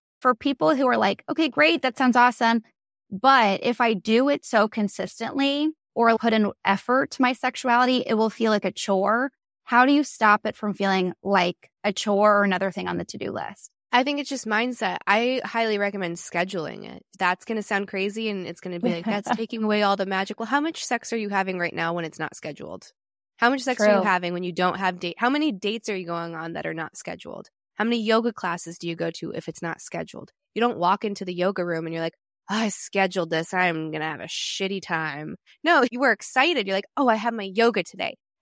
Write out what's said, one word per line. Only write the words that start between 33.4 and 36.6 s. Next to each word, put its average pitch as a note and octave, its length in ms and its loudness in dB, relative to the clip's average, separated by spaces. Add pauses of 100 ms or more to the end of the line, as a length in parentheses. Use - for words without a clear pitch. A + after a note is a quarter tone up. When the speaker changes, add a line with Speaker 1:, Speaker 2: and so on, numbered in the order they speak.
Speaker 2:
I'm E3 380 0
gonna D#3 180 -4
have D3 120 -10
a - 60 -10
shitty - 540 -6
time." D#3 540 -6 (280)
No, D#4 280 6
you A#3+ 80 -8
were C4 120 4
excited. C4 560 0